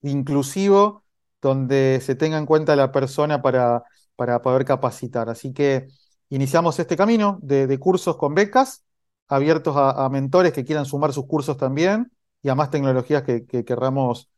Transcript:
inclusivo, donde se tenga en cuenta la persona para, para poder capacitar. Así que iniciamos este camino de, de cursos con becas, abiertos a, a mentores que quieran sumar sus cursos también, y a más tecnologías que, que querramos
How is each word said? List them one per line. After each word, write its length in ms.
inclusivo, 1000
donde 600
se 140
tenga 240
en 80
cuenta 280
la 160
persona 520
para, 400
para 260
poder 240
capacitar. 640
Así 240
que 340
iniciamos 500
este 180
camino 460
de, 240
de 100
cursos 400
con 160
becas, 500
abiertos 500
a, 280
a 40
mentores 440
que 120
quieran 200
sumar 280
sus 140
cursos 300
también, 540
y 80
a 60
más 160
tecnologías 500
que, 240
que 180
querramos 760